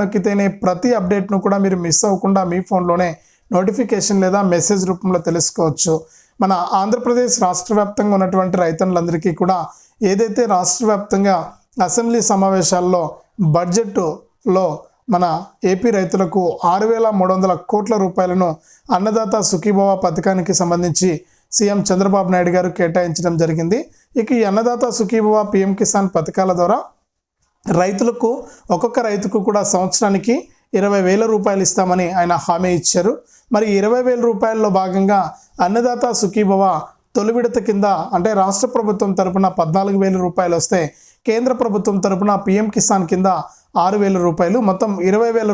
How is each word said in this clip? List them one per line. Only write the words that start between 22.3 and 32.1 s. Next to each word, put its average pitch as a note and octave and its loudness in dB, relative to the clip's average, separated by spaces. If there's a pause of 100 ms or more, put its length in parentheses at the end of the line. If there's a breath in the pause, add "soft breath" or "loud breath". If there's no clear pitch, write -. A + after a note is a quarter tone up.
నాయుడు F3+ 2
గారు F3+ 0 (100)
కేటాయించడం E3+ 0 (100)
జరిగింది. E3 0 (420 soft breath)
ఇక A3 -2 (100)
ఈ - 2
అన్నదాత A#3 0
సుఖీభవ, G#3+ 2 (160)
పీఎం F#3+ 2
కిసాన్ G3 0
పథకాల F#3 0
ద్వారా F#3+ 2 (1000)
రైతులకు, A3+ 0 (440 loud breath)
ఒక్కొక్క A#3 -2
రైతుకు G#3 -2
కూడా G#3 0 (100)
సంవత్సరానికి G3 0 (440 soft breath)
ఇరవై G3+ 0
వేల G3+ 2 (100)
రూపాయలు G3 0
ఇస్తామని F3+ 0 (100)